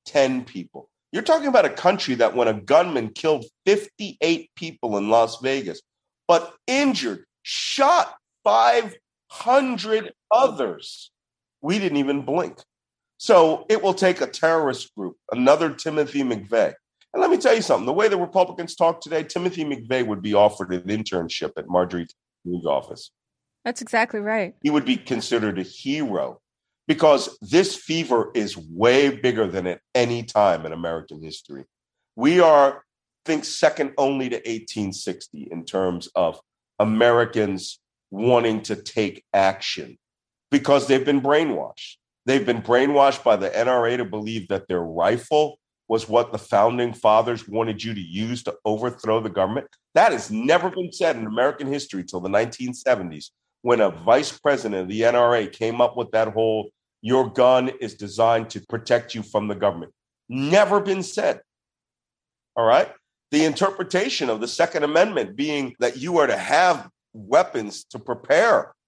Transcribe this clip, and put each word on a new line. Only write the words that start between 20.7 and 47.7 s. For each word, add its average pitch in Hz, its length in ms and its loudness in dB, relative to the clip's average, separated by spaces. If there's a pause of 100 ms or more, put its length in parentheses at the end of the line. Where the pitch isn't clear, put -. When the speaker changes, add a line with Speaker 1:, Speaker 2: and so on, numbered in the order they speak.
Speaker 1:
an 90 80 -6
internship 92 760 -6
at 90 100 -10
Marjorie 90 380 -2
Taylor - 400 -20
Greene's 87 220 -8
office. - 440 -6 (560)
Speaker 2:
That's 233 160 -8
exactly 226 380 -4
right. 208 420 -4
Speaker 1:
He 143 80 -2
would 147 140 0
be 127 120 0
considered 110 640 -4
a 92 60 -6
hero 120 760 -6 (460)
because 151 560 2
this 160 320 2
fever 123 580 -2
is 101 240 -4
way 110 540 2
bigger 113 380 0
than 90 180 -6
at 87 140 -6 (120)
any 120 300 0
time 98 420 2
in 80 80 -10
American 82 480 -10
history. 71 440 -16 (500)
We 147 240 2
are, 147 380 6
I - 40 -20 (440)
think, 151 200 -2
second 151 540 0
only 135 300 0
to 120 200 -6
eighteen 110 440 -6
sixty - 580 -12
in 82 140 -12
terms 92 500 -4
of 85 260 -2 (380)
Americans 110 1040 0 (320)
wanting 113 500 2
to 107 140 -8
take - 480 -6 (100)
action 95 640 -2 (540)
because 139 340 2
they've 131 180 2
been 143 160 2
brainwashed. 135 760 -2 (280)
They've 131 220 2
been 117 160 0
brainwashed 139 640 4
by 117 100 4
the 95 200 -2
N 117 140 0
R 120 200 2
A 123 80 0
to 123 80 -4
believe 107 420 -8
that 98 220 -4
their 90 140 -2
rifle 110 760 0 (300)
was 113 200 -2
what 110 220 2
the - 80 -8
founding 117 540 0
fathers 110 560 0
wanted 107 340 -4